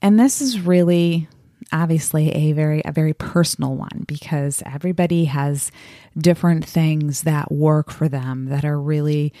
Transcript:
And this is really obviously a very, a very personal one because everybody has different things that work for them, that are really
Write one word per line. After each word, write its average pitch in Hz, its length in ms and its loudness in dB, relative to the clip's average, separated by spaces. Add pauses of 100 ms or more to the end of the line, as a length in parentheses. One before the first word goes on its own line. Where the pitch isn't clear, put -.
And 208 160 6
this 262 220 4
is 254 200 -2
really 170 680 2 (440)
obviously 160 600 0
a 151 200 0
very, 151 320 0
a - 60 -8
very 156 220 0
personal 139 640 -2
one - 320 -10
because 143 580 -4
everybody 170 600 0
has 143 440 -2 (460)
different 165 480 2
things 151 580 0
that 151 300 -2
work 151 380 2
for 156 180 -2
them, 131 380 -4
that 139 180 -2
are 147 160 -2
really 147 600 0